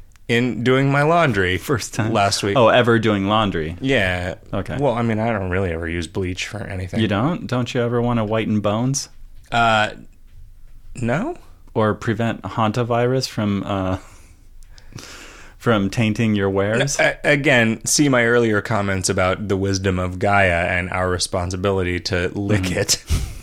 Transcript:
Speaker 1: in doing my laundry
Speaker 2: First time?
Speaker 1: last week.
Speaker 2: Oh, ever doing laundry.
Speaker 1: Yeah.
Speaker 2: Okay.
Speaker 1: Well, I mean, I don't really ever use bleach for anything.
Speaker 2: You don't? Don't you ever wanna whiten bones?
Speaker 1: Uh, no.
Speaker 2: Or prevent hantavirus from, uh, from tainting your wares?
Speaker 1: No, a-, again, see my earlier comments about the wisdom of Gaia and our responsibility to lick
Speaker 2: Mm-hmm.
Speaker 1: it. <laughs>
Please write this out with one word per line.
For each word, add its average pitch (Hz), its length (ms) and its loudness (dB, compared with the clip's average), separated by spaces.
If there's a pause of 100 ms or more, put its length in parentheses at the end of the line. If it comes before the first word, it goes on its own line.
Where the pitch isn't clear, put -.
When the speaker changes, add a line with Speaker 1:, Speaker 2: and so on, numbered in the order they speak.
(280)
Speaker 1:
in 120 360 0
doing 135 280 4
my 143 100 2
laundry 123 560 2
Speaker 2:
First - 380 -4
time? 110 180 -2
Speaker 1:
last 101 300 2
week. 101 120 2
Speaker 2:
Oh, 117 120 6
ever 117 320 4
doing 104 280 0
laundry. 90 540 0
Speaker 1:
Yeah. 92 540 0 (180)
Speaker 2:
Okay. 101 260 -6
Speaker 1:
Well, 135 140 0
I 117 80 -4
mean, 113 160 0
I 113 160 -2
don't 95 160 -2
really 90 220 0
ever 82 180 -6
use 85 180 -4
bleach 92 400 -6
for 104 120 -10
anything. 98 400 -6
Speaker 2:
You 110 80 2
don't? 107 400 0
Don't 123 260 -2
you 123 80 0
ever 120 180 0
wanna 117 260 0
whiten 107 360 0
bones? 117 480 -2 (420)
Speaker 1:
Uh, 110 380 4 (1040)
no. 156 400 -2 (380)
Speaker 2:
Or 107 220 2
prevent 113 480 -2
hantavirus 120 840 0
from, 101 380 -2
uh, 95 320 -2 (1600)
from 101 320 2
tainting 110 460 2
your 98 140 2
wares? 104 500 0
Speaker 1:
No, 151 60 4
a-, 139 180 0
again, 135 640 2
see 143 240 2
my 123 160 4
earlier 117 360 4
comments 98 480 -2
about 95 380 0
the 98 100 0
wisdom 95 420 0
of 90 200 -4
Gaia 95 480 4
and 90 220 -2
our 92 200 -2
responsibility 90 920 -2
to 90 280 -2
lick 101 340 0
Speaker 2:
Mm-hmm. 92 160 -2
Speaker 1:
it. - 300 -2
<laughs> - 180 0 (160)